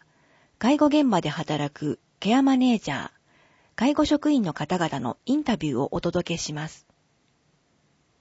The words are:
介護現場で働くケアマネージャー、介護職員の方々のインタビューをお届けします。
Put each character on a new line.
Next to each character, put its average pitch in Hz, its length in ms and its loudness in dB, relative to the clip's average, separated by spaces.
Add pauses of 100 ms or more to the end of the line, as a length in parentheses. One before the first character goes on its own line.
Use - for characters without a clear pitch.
(580)
介 277 220 2
護 302 80 6
現 285 220 4
場 180 120 2
で 151 80 -2
働 147 420 -4
く - 280 -6 (200)
ケ 208 160 2
ア 277 60 4
マ 269 160 4
ネ 254 160 4
ー 214 60 0
ジ - 120 -8
ャ 127 180 -6
ー、 - 0 - (680)
介 277 180 2
護 302 100 2
職 302 280 0
員 277 100 2
の 175 100 -2
方 175 280 -2
々 156 200 -2
の 117 180 -6 (100)
イ 262 80 2
ン 302 80 0
タ 226 140 0
ビ 151 120 -4
ュ - 40 -2
ー 113 60 0
を 139 120 -2
お 170 100 -4
届 175 320 -2
け - 60 -6
し - 140 -8
ま 151 140 -8
す。 - 200 -20 (1300)